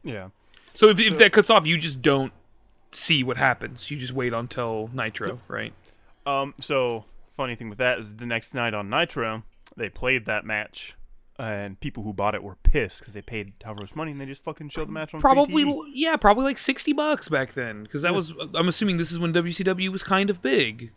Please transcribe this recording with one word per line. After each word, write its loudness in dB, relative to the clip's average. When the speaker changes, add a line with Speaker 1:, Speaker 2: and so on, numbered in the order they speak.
Speaker 1:
Yeah. -10
Speaker 2:
So 8
if, 2
if 4
Speaker 1:
So -2
Speaker 2:
that 10
cuts 6
off, 6
you 2
just -4
don't 2
see 0
what -4
happens. -2
You -8
just -8
wait -2
until -6
Nitro, -6
Speaker 1:
Yep. -8
Speaker 2:
right? -8
Speaker 1:
Um, -2
so, -2
funny -6
thing -12
with -12
that 2
is -14
the -12
next -6
night -2
on -6
Nitro, -4
they -6
played -2
that -4
match, -8
and -8
people -10
who -6
bought 0
it -8
were -14
pissed 4
'cause -20
they -14
paid -10
however -12
much -16
money -8
and -12
they -12
just -16
fucking -12
showed -8
the -12
match -10
on -10
free -2
Speaker 2:
Probably, 4
Speaker 1:
T 2
V. -
Speaker 2:
l-, -6
yeah, 0
probably, 6
like, 0
sixty 0
bucks 0
back 0
then, -8
'cause -6
that 2
Speaker 1:
Yeah. 2
Speaker 2:
was, -2
I'm 2
assuming 2
this 0
is -2
when 0
W 2
C -2
W 0
was -4
kind 2
of -2
big. 0